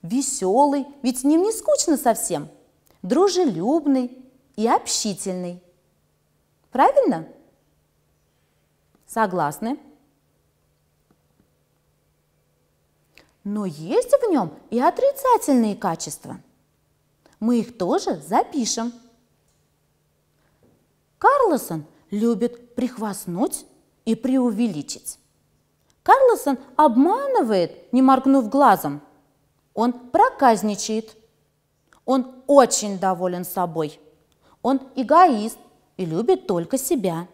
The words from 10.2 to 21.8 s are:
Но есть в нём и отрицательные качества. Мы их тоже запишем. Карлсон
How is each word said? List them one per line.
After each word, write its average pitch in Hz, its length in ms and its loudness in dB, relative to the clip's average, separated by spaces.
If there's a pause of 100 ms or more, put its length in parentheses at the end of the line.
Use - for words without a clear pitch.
Но 202 240 -6
есть 190 440 -2
в 494 200 2
нём 269 260 -2 (140)
и 233 80 -2
отрицательные 349 960 0
качества. 151 680 -8 (960)
Мы 233 200 2
их - 180 -8
тоже 262 440 -2
запишем. 233 720 -2 (2250)
Карлсон 370 680 0 (240)